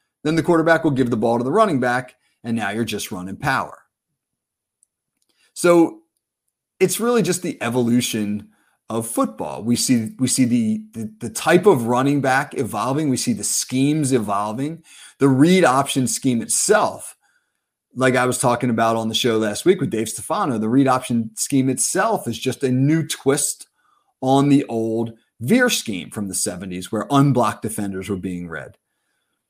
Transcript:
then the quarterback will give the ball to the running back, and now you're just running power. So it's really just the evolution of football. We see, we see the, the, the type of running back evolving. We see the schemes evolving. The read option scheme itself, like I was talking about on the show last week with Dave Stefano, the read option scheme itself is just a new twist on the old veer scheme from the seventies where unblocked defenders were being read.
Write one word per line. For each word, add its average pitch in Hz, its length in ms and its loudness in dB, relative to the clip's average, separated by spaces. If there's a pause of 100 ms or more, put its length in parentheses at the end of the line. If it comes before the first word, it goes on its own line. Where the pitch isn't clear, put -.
(220)
then 156 140 0
the 160 60 2
quarterback 165 420 4
will 156 60 2
give 127 180 2
the 120 80 -2
ball 117 220 2
to 120 60 -2
the 131 60 -4
running 185 300 2
back, 123 360 -2 (280)
and 117 100 -4
now 104 140 -2
you're 110 160 -2
just 104 260 -6
running 95 260 -10
power. 123 420 -4 (1800)
So 175 480 4 (760)
it's 185 220 0
really 233 220 2
just 175 180 -2
the 170 220 -6
evolution 117 880 0 (400)
of 113 160 -4
football. 82 560 -6
We 120 140 0
see, 113 420 0
we 127 100 0
see 131 160 2
the, 110 480 0
the, 113 280 -12
the 113 100 -8
type 175 340 2
of 143 220 4
running 135 340 2
back 135 380 -2
evolving. 131 500 -2
We 127 80 0
see 123 160 -2
the 101 120 -6
schemes 139 680 0
evolving. 110 680 -2 (380)
The 139 80 6
read 160 360 6
option 139 420 2
scheme 120 360 0
itself, - 720 0 (800)
like 127 200 2
I 127 120 2
was 123 120 -2
talking 123 300 0
about 113 280 2
on 110 120 -2
the 110 60 -4
show 110 240 0
last 107 260 -4
week 185 160 4
with 113 100 -4
Dave 110 200 -4
Stefano, 151 480 -4
the 110 100 -2
read 131 180 4
option 220 480 0
scheme 131 360 -2
itself 190 580 -2
is 113 100 -6
just - 240 -6
a 131 80 0
new 143 360 2
twist - 640 -2 (520)
on 139 300 4
the 139 160 4
old 113 480 -4 (260)
veer 233 300 2
scheme - 400 -6
from 101 180 -8
the 92 60 -8
seventies 92 580 -8
where 107 180 -4
unblocked 131 520 2
defenders 98 480 -6
were 101 60 -4
being 90 300 -8
read. 76 300 -12 (720)